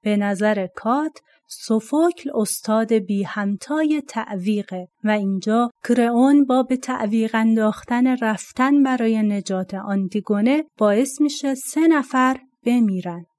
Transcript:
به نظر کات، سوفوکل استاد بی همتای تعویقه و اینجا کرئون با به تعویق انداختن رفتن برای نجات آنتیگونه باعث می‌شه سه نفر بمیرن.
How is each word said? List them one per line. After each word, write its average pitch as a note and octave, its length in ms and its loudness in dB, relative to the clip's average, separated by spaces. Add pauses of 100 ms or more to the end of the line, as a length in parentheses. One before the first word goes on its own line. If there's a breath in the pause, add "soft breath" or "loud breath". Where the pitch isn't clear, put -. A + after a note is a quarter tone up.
به G#3 140 0
نظر G3+ 500 0 (100)
کات، C#4+ 420 -2 (300)
سوفوکل D4 840 -2
استاد A3 580 -2
بی G3+ 300 0
همتای C#4+ 880 -2
تعویقه G3 760 -4 (180)
و G#3+ 60 0
اینجا G#3+ 600 0 (140)
کرئون B3 600 4
با B3+ 180 2
به B3+ 140 0
تعویق A3+ 580 -2
انداختن A3+ 800 2
رفتن B3+ 680 0
برای A3+ 400 2
نجات G3 520 -2
آنتیگونه G3+ 920 0 (140)
باعث A3 420 0
می‌شه C#4+ 340 0
سه D#4 340 0
نفر C4 520 2 (260)
بمیرن. F#3 580 0 (140)